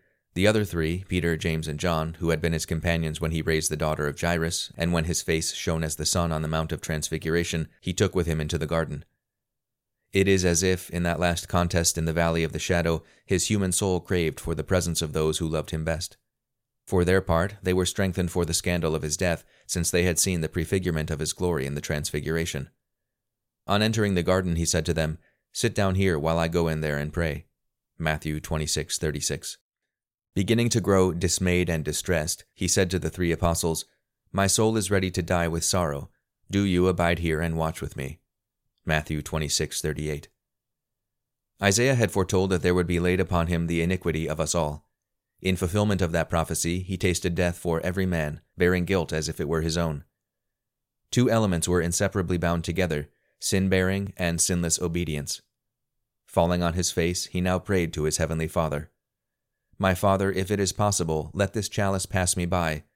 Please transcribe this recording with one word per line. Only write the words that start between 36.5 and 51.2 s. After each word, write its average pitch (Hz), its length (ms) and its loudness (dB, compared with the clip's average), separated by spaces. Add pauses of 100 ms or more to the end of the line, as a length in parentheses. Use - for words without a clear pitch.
Do 98 100 4
you 90 260 4
abide 85 300 2
here 80 240 0
and 82 160 -2
watch 80 240 -2
with - 160 -8
me." 69 220 -8 (640)
Matthew 78 380 -2
twenty-six 76 580 -4
thirty-eight. 76 460 -6 (1300)
Isaiah 117 360 4
had 113 160 2
foretold 95 400 2
that 85 100 2
there 90 140 4
would 90 100 4
be 87 140 0
laid 90 200 2
upon 85 280 2
him 85 180 0
the 82 160 0
iniquity 82 480 0
of 78 100 -4
us 76 140 -2
all. 76 340 -2 (540)
In 92 140 0
fulfillment 98 480 0
of 82 80 0
that 82 180 0
prophecy, 85 540 -2
he 90 140 -6
tasted 90 360 0
death 87 240 0
for 82 240 -2
every 92 240 -2
man, 78 360 -2 (180)
bearing 87 260 4
guilt 87 260 0
as 78 160 -2
if 80 120 -8
it 76 100 -2
were 80 120 0
his 80 140 0
own. 80 280 -2 (1080)
Two 123 220 4